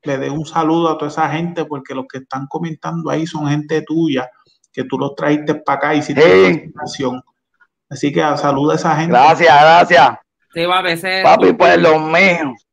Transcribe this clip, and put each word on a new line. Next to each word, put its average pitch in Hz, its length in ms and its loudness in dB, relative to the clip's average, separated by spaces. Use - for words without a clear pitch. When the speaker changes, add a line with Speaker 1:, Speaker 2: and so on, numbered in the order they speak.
Speaker 1:
le 139 160 -6
dé 139 120 -6
un 151 160 -8
saludo 165 440 -2
a 156 80 -4
toda 147 120 -8
esa 160 180 -4
gente, 170 360 -6
porque 151 300 -12
los 131 160 -10
que 135 80 -14
están 135 280 -12
comentando 160 640 -10
ahí 156 160 -4
son 151 220 -8
gente 151 340 -4
tuya, 151 480 -4
que 131 120 -8
tú 135 140 -6
los 139 160 -6
trajiste 147 420 -2
pa' - 180 -4
acá 147 200 -2
y 147 40 0
hiciste 143 240 0
Speaker 2:
Sí. 170 80 6
Speaker 1:
una 185 180 6
presentación. 143 760 -6
Así 143 220 -6
que, 165 100 0
ah, 147 140 -2
saluda 143 380 0
a - 20 -2
esa 160 200 -2
gente. - 160 -2
Speaker 2:
Gracias, 156 480 6
gracias. 165 500 6
Speaker 3:
Sí, 170 120 -4
papi, 185 240 -2
ese 185 280 -4
es 190 60 -4
Speaker 2:
Papi, 180 240 4
Speaker 3:
tu - 80 2
Speaker 2:
pues, 175 220 4
los 160 220 4
míos. 160 720 -2